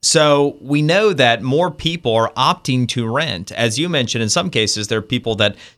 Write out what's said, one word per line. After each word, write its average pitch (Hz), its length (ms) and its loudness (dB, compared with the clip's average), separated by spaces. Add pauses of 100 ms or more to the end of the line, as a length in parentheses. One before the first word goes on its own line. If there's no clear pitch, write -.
So 147 580 2
we 147 220 -2
know 190 300 2
that 123 300 2
more 147 280 0
people 165 440 -4
are 113 220 2
opting 131 540 0
to 117 220 -4
rent. 120 380 -4
As 113 260 -2
you 156 120 -2
mentioned, 127 340 -2
in 110 60 0
some 180 200 0
cases, 107 380 -2
there 110 140 -2
are - 20 -10
people 117 340 -4
that 104 200 0 (220)